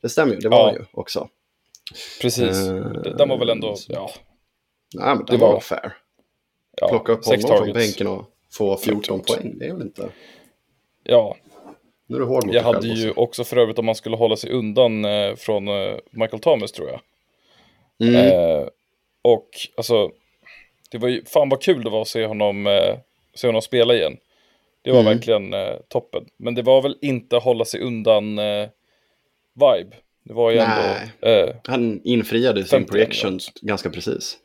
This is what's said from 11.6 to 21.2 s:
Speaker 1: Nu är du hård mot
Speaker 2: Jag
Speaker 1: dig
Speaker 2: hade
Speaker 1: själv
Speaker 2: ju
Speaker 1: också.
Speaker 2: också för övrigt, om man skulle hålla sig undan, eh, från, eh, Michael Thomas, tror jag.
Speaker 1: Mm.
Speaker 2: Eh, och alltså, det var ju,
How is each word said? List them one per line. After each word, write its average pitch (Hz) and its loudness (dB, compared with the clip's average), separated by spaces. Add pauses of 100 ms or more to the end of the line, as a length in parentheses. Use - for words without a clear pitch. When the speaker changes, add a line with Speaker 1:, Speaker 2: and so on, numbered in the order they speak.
Speaker 1:
Nu 123 -10
är 135 -4
du 127 -2
hård 123 0
mot 98 -4
Speaker 2:
Jag 117 4
Speaker 1:
dig 117 4
Speaker 2:
hade 107 -2
Speaker 1:
själv 113 -4
Speaker 2:
ju 110 -2
Speaker 1:
också. - -4
Speaker 2:
också 120 -2
för - -4
övrigt, 113 2
om 113 -2
man 113 0
skulle 110 -6
hålla 110 2
sig - -10
undan, 110 0
eh, 104 -2
från, 104 -4
eh, 101 -4 (140)
Michael 113 -4
Thomas, 113 0
tror 78 -12
jag. 65 -10 (1080)
Speaker 1:
Mm. 120 6 (460)
Speaker 2:
Eh, 69 -6 (540)
och 117 2 (280)
alltså, 110 0 (800)
det 120 -12
var 120 -2
ju, 127 -4